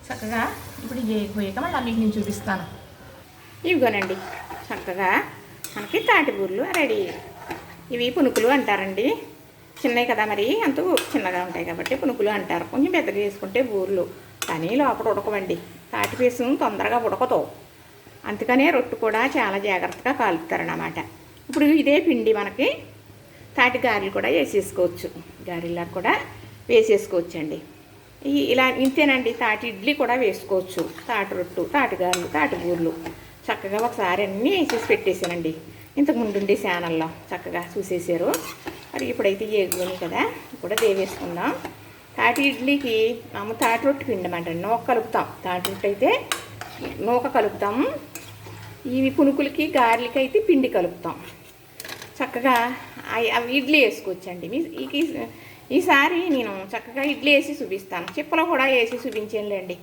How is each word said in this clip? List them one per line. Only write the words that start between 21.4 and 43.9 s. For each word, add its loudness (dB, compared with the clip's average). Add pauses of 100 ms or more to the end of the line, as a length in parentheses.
ఇప్పుడు 4 (140)
ఇదే 6 (100)
పిండి 4
మనకి -2 (880)
తాటి 4
గారెలు 0
కూడా 0
వేసేసుకోవచ్చు, 0 (400)
గారెలా -4 (120)
కూడా 0 (560)
వేసేసుకోవచ్చండి. 2 (760)
ఈ 2 (180)
ఇలా 6 (180)
ఇంతేనండి. 4 (100)
తాటి 0
ఇడ్లీ -2
కూడా 4
వేసుకోవచ్చు, -2 (260)
తాటి -2
రొట్టు, -4 (120)
తాటి 2
గారెలు, 0
తాటి 0
బూరెలు. 0 (540)
చక్కగా -2
ఒకసారి 0
అన్నీ 0
వేసేసి 0
పెట్టేశానండి 0 (460)
ఇంతకు 4
ముందుండే 2
ఛానల్లో, 0 (220)
చక్కగా -6 (100)
చూసేసారు. -2 (640)
మరి -6
ఇప్పుడైతే 0 (160)
ఏగుని 0
కదా, -2 (320)
ఇప్పుడు -6 (100)
దేవేసుకుందాం. 0 (680)
తాటి 4
ఇడ్లీకి 0 (380)
మేము -6
తాటి 2
రొట్టు 2